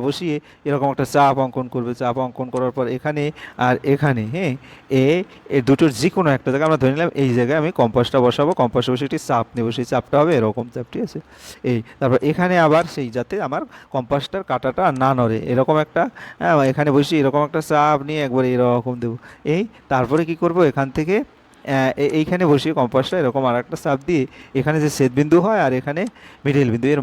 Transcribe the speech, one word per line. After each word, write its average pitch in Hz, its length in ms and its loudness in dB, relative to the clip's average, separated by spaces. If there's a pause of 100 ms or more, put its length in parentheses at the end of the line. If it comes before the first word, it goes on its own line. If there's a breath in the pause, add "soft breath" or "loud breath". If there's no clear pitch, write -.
বসিয়ে 147 320 -4 (320 soft breath)
এরকম 139 260 0
একটা 135 200 -2
চাপ 139 300 4
অঙ্কন 127 300 -4
করবে, 123 260 -4
চাপ 127 160 -2 (100)
অঙ্কন 127 280 -8
করার 127 220 -2
পর 131 80 -2 (120)
এখানে 151 280 -4 (420 loud breath)
আর 123 80 4 (200)
এখানে, 139 280 0 (120)
হ্যাঁ, 170 180 -2 (500 loud breath)
এ, - 20 4 (520 loud breath)
এ - 20 2 (100)
দুটোর 139 220 4 (100)
যে 156 160 2
কোনো 175 200 2
একটা - 160 -6
জায়গায় 143 160 0
আমরা 156 140 2
ধরে 131 120 4
নিলাম 165 160 -2 (120)
এই 131 160 2
জায়গায় 127 240 2
আমি 160 80 0 (100)
কম্পাসটা 123 460 2
বসাবো, 147 240 2 (100)
কম্পাসে 123 320 0
বসে 127 160 -2
একটি 156 200 -4
চাপ 120 180 0 (100)
নেবো, 117 200 -2
সেই 120 160 -4
চাপটা 127 280 0
হবে 165 180 2
এরকম 110 260 0 (100)
চাপ, 123 180 -10
ঠিক 185 140 -6
আছে? - 120 -10 (520 loud breath)
এই 120 80 0 (220 loud breath)
তারপর 143 180 2 (120)
এখানে 180 240 0 (120)
আবার 156 180 4 (100)
সেই 131 220 -6
যাতে 120 180 -6 (120)
আমার 147 160 -6 (320 loud breath)
কম্পাসটার 139 560 -4
কাঁটাটা 131 340 -2 (180)
না 131 160 4
নড়ে 113 200 2 (140)
এরকম 131 320 2
একটা, 165 180 -2 (380 loud breath)
হ্যাঁ, 170 140 2 (180)
এখানে 147 240 0
বসে 143 260 2
এরকম 139 260 0
একটা 160 120 -4 (100)
চাপ 147 280 2 (100)
নিয়ে 151 180 -4
একবার 127 180 0 (100)
এরকম 123 480 0
দেবো। 117 140 -6 (380 loud breath)
এই 185 80 0 (300 loud breath)
তারপরে 131 360 2
কি 170 140 -4
করব, 170 160 0 (140)
এখান 135 260 -2
থেকে, 165 180 0 (500)
আহ, 135 380 0
এ-, - 140 0
এইখানে 180 340 0
বসিয়ে 151 280 0
কম্পাসটা 131 420 0
এরকম 131 260 -2
আর 120 140 0
একটা - 220 -10
চাপ 139 140 0 (100)
দিয়ে 165 140 2 (380 loud breath)
এখানে 151 240 0
যে 147 120 0
ছেদবিন্দু 147 500 2
হয় 220 200 2
আর 127 140 0
এখানে 147 220 -6 (420 loud breath)
মিডল 139 300 2
বিন্দু, 117 200 0
এর 143 80 0